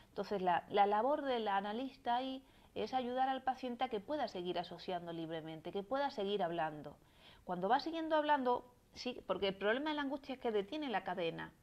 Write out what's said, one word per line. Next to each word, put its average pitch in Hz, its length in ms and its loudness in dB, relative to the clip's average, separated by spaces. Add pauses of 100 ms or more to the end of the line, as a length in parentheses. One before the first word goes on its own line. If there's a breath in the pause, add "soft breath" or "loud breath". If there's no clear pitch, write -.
Entonces 196 320 -2
la, 180 300 2
la 202 160 6
labor 240 360 4
del 247 260 0
analista 220 680 -2
ahí 262 260 -4 (320 loud breath)
es 220 200 -4
ayudar 254 340 0
al 262 140 -2
paciente 254 420 -2
a 254 40 0
que 214 120 -2
pueda 277 280 -2
seguir 180 300 -2
asociando 170 540 -4
libremente, 160 600 -6
que 196 100 -2
pueda 269 280 0
seguir 202 320 0
hablando. 156 540 -2 (480 loud breath)
Cuando 180 240 -2
va 254 120 6
siguiendo 320 360 0
hablando, 285 560 4 (220)
sí, - 320 -6
porque 185 220 2
el 190 80 0
problema 233 340 2
de 302 60 0
la 294 60 0
angustia 277 320 -4
es 262 60 -12
que 240 100 0
detiene 220 380 0
la 190 160 0
cadena. 165 480 -2 (100)